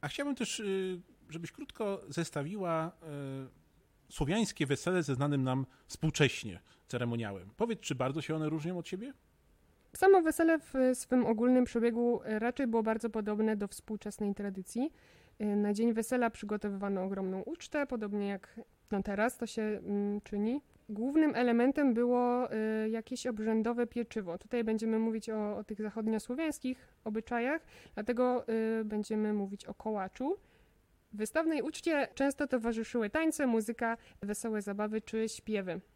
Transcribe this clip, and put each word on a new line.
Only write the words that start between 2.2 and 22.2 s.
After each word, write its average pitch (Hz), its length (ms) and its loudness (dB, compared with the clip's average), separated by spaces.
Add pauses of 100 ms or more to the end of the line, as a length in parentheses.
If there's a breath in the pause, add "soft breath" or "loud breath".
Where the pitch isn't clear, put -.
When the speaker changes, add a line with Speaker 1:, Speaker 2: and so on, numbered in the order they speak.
Speaker 1:
y, - 40 -20
słowiańskie 165 520 0
wesele 175 380 0
ze 139 120 0
znanym 143 280 2
nam 131 220 0 (220 soft breath)
współcześnie - 720 0 (280 soft breath)
ceremoniałem. 113 720 -4
Powiedz, 226 220 -2
czy - 160 -4
bardzo 135 260 0
się 156 140 -4
one 156 140 0
różnią 160 280 -2
od 160 100 -8
siebie? 226 260 -10 (800)
Speaker 2:
Samo 381 280 10
wesele 320 380 6
w - 140 -14 (200)
swym 247 320 2
ogólnym 247 400 6
przebiegu, 233 580 2
y, 214 160 -2
raczej 247 280 0
było 226 160 2
bardzo 220 260 0
podobne 214 460 2
do 202 120 -4
współczesnej 208 680 -6
tradycji. 202 560 -4 (500 soft breath)
Y, 208 140 0
na 208 180 2
dzień 226 200 2
wesela 233 360 0
przygotowywano 202 760 -4
ogromną 190 380 -4
ucztę, 294 460 -6
podobnie 208 400 -4
jak, 202 320 -8 (320)
no, 196 120 0
teraz 208 340 0
to 240 100 -6
się, - 140 -6
mm, 202 600 -2
czyni. 220 400 -2 (300)
Głównym 277 440 2
elementem 247 580 4
było, 247 600 2